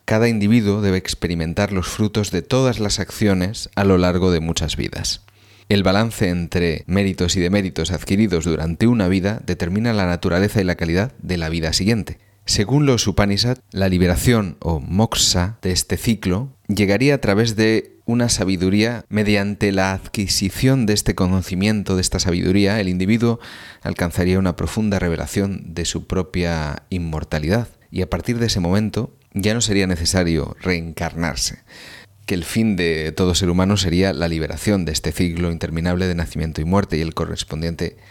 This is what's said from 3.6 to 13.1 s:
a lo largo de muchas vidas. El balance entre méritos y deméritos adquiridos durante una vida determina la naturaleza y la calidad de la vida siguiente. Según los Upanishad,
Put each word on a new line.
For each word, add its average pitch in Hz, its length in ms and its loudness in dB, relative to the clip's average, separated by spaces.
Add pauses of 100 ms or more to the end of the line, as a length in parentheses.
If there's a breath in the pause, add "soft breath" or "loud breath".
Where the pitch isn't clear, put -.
a 101 80 2
lo 95 140 6
largo 90 340 2
de 82 80 2
muchas 82 380 -2
vidas. - 480 -6 (420 soft breath)
El 101 160 2
balance 101 460 2
entre 87 580 -2
méritos 92 480 0
y 95 60 2
deméritos 87 500 0
adquiridos 90 540 0
durante 82 420 0
una 110 220 2
vida 98 360 0
determina 98 460 -2
la 104 140 0
naturaleza 90 560 0
y - 20 0
la 90 120 0
calidad 87 360 0 (100)
de 87 160 -4
la 82 120 -4
vida 80 240 -2
siguiente. 98 460 -2 (300 soft breath)
Según 131 380 2
los 123 180 2
Upanishad, 104 540 0 (100)